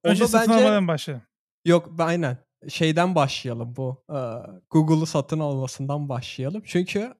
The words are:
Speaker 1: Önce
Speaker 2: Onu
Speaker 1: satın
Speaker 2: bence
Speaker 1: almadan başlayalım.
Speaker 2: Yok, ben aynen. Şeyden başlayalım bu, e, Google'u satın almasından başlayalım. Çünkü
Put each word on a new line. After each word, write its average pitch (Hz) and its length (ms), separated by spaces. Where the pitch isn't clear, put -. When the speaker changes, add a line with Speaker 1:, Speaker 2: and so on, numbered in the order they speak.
Speaker 1:
Önce 208 200
Speaker 2:
Onu 214 60
Speaker 1:
satın 226 240
Speaker 2:
bence 214 120
Speaker 1:
almadan 208 220
başlayalım. 147 380
Speaker 2:
Yok, 170 240
ben 165 60
aynen. 160 320
Şeyden 170 460
başlayalım 120 600
bu, 131 340
e, 147 80
Google'u 156 360
satın 156 340
almasından 139 680
başlayalım. 135 560
Çünkü 202 540